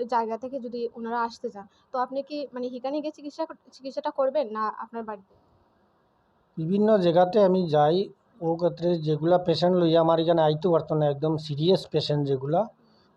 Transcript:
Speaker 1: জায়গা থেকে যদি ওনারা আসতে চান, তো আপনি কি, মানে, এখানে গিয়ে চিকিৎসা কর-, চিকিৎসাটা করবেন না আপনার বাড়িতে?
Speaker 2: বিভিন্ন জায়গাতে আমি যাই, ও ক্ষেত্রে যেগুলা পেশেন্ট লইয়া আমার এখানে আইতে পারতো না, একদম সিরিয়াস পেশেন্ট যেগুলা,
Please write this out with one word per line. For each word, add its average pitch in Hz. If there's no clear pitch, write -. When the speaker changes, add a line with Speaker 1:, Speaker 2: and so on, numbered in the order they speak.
Speaker 1:
জায়গা 226
থেকে 254
যদি 233
ওনারা 233
আসতে 233
চান, 196
তো 262
আপনি 262
কি, 294
মানে, 247
এখানে 254
গিয়ে 302
চিকিৎসা 294
কর-, -
চিকিৎসাটা 269
করবেন 262
না 214
আপনার 226
বাড়িতে? 208
Speaker 2:
বিভিন্ন 202
জায়গাতে 180
আমি 185
যাই, 151
ও 165
ক্ষেত্রে 170
যেগুলা 156
পেশেন্ট 175
লইয়া 165
আমার 165
এখানে 165
আইতে 156
পারতো 160
না, 151
একদম 147
সিরিয়াস 156
পেশেন্ট 147
যেগুলা, 143